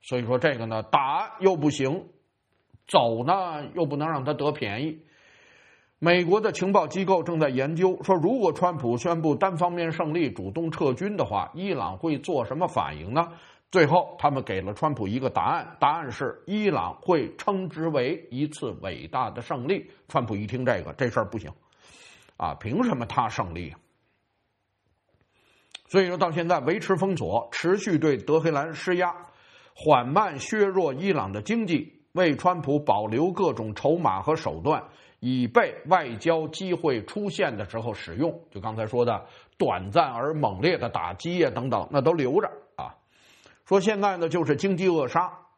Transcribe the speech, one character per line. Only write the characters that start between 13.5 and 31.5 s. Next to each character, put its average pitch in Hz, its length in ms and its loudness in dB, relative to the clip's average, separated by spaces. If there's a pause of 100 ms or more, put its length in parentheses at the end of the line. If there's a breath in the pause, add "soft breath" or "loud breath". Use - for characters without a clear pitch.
最 175 140 8
后 160 340 2
他 147 120 2
们 135 140 -2
给 95 180 -4
了 95 100 -6
川 147 220 -2
普 107 120 -6
一 107 120 -2
个 131 100 -2
答 98 140 0
案， 135 360 -2
答 135 120 4
案 156 200 -4
是 120 360 -6
伊 208 240 0
朗 90 320 -2
会 156 340 2
称 190 320 -2
之 160 200 -4
为 147 420 -2
一 139 180 -2
次 147 220 -6 (100)
伟 80 280 -8
大 123 220 -4
的 120 120 -10
胜 131 260 -6
利。 190 220 -2 (180 loud breath)
川 139 160 0
普 107 100 -4
一 104 120 -4
听 127 180 -4
这 113 180 2
个， 73 120 -10
这 127 160 0
事 120 100 0
儿 107 60 0
不 104 100 -10
行 95 160 -10 (880 loud breath)
啊， 82 160 -4
凭 143 300 -4
什 208 120 0
么 117 80 -4
他 117 240 0
胜 95 260 -4
利 85 140 -8
啊？ - 100 -18 (2000 loud breath)
所 190 120 4
以 190 60 4
说 180 100 -2
到 170 140 0
现 170 180 -2
在 170 120 4
维 156 180 0
持 190 180 -8
封 190 180 0
锁， 101 380 -2
持 175 240 2
续 190 220 0
对 147 180 4
德 139 240 2
黑 160 100 0
兰 151 220 -2
施 180 240 -2
压， 175 180 0 (600 loud breath)
缓 127 340 4
慢 165 300 2
削 214 260 2
弱 185 300 6
伊 185 180 0
朗 104 180 0
的 101 120 -6
经 220 240 0